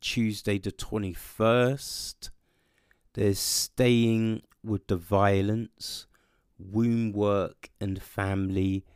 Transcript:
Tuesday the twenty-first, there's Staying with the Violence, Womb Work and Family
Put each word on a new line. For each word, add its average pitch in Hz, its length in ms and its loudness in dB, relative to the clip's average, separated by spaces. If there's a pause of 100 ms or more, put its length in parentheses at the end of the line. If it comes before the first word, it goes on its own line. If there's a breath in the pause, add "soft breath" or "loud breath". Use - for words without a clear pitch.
Tuesday 107 580 -2
the 95 140 -6
twenty-first, - 1600 -2 (800)
there's 101 260 0
Staying 113 1040 2 (220)
with 107 220 -4
the 98 100 0
Violence, 101 1080 0 (520)
Womb 113 540 0
Work 101 560 0 (120)
and 95 200 -2
Family 95 840 -2 (120)